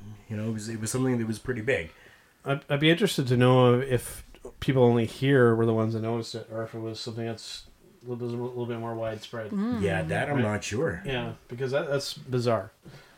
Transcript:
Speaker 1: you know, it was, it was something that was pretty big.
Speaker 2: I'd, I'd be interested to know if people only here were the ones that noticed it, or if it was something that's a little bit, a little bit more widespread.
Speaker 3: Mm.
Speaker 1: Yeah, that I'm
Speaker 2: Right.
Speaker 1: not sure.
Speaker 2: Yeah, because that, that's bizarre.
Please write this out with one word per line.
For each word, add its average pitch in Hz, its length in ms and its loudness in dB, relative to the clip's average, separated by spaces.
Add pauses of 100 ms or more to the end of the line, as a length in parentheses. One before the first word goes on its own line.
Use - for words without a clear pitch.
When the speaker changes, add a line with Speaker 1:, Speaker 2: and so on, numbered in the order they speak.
(300)
Speaker 1:
you 110 60 -6
know, 107 140 -4
it 113 40 -2
was, 107 160 -8
it 113 120 -8
was 110 100 -4
something 127 260 0
that 113 100 -2
was 110 120 -4
pretty 123 220 -6
big. 104 300 -2 (540)
Speaker 2:
I'd, 139 240 -2
I'd 143 120 0
be 156 80 6
interested 170 380 2
to 123 100 4
know 123 420 8
if 131 440 -4 (360)
people 131 240 4
only 120 220 6
here 127 500 6
were 113 100 4
the 113 80 4
ones 110 200 2
that 110 80 -4
noticed 113 340 -4
it, 110 160 -12
or 113 120 -6
if 110 120 -10
it 113 40 -8
was 110 200 -8
something 113 260 -8
that's - 380 -10 (420)
a 120 40 -10
little 120 180 -6
bit, 117 100 -6
a 123 60 -6
little 123 220 -6
bit 117 140 -4
more 113 160 -6
widespread. 110 560 -8
Speaker 3:
Mm. 220 300 -2
Speaker 1:
Yeah, 165 200 0
that 117 280 -2
I'm 147 60 -2
Speaker 2:
Right. 120 80 2
Speaker 1:
not 104 200 0
sure. 110 420 -2
Speaker 2:
Yeah, 120 280 -4 (140)
because 123 240 -6
that, 151 180 0
that's 139 260 -2
bizarre. 120 560 0 (460)